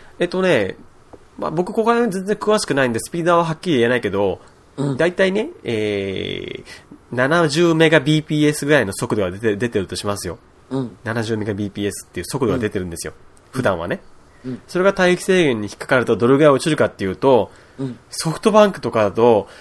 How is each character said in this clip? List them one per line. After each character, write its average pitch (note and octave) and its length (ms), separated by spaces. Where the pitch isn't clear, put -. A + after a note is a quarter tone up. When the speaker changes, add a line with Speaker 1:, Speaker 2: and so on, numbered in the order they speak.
Speaker 1:
え F3 60
っ - 20
と F#3 140
ね、 D3+ 340
ま - 120
あ、 - 20
僕 F3+ 200
こ A3 120
こ A3+ 80
ら A#3 60
辺 A#3 160
全 F#3 120
然 G3+ 100
詳 G#3+ 220
し G#3 80
く - 80
な C3+ 120
い B2 40
ん A#2 40
で、 A2+ 60
ス - 120
ピ E3+ 80
ー E3+ 40
ド E3+ 140
は E3+ 80
は D#3+ 80
っ D3+ 60
き - 100
り D3 80
言 A#2 80
え A#2 40
な B2 80
い A2 40
け G#2+ 80
ど、 F#2+ 320
Speaker 2:
う C#3+ 160
ん。 B2 40
Speaker 1:
大 F3 160
体 F#3+ 180
ね、 G#3+ 180
え G2 1000
ー、 - 0
七 C#3+ 360
十 E3 260
メ D#3+ 160
ガ D#3 100
ビ D3+ 220
ー D3+ 40
ピ D3+ 180
ー D3 60
エ D3 40
ス D3 120
ぐ C#3+ 80
ら C#3+ 80
い G#2+ 40
の F#2+ 80
速 A#2+ 220
度 G#2+ 60
が F#2 100
出 F#2+ 80
て、 A2 160
出 A#2 140
て A2 100
る F#2 80
と - 80
し G#2 120
ま G2+ 100
す - 100
よ。 E2 120
Speaker 2:
う C3 100
ん。 A2+ 240
Speaker 1:
七 A2+ 200
十 A2 140
メ G#2 80
ガ G#2+ 80
ビ G2+ 140
ー F#2+ 40
ピ G2+ 120
ー G2+ 40
エ G2 40
ス - 160
っ - 20
て - 100
い E2+ 40
う - 20
速 B2 220
度 G2 60
が G#2 60
出 G#2+ 100
て G2 100
る F#2 60
ん F2+ 40
で E2+ 80
す - 80
よ。 D#2 80
Speaker 2:
う - 40
ん。 - 0
Speaker 1:
普 B2 60
段 G2 160
は E2+ 80
ね。 D#3 140
Speaker 2:
う B2+ 40
ん。 B2+ 180
Speaker 1:
そ - 120
れ F3+ 40
が F#3+ 140
帯 F3+ 160
域 F3 100
制 F#3 220
限 A#2+ 160
に G#2 60
引 - 80
っ - 20
か - 100
か C3+ 100
る A#2+ 80
と A2+ 120
ど A#2 100
れ C3+ 100
ぐ D3 60
ら D3+ 60
い - 20
落 C3 120
ち E3 60
る D3+ 60
か B2 100
っ G2 60
て - 140
い - 20
う F#2+ 80
と、 A#2+ 360
Speaker 2:
う C3+ 60
ん。 B2 140
Speaker 1:
ソ - 220
フ - 100
ト A3+ 100
バ G#3+ 140
ン G3 60
ク - 100
と A#2 100
か A2 120
だ G2 80
と、 A2+ 360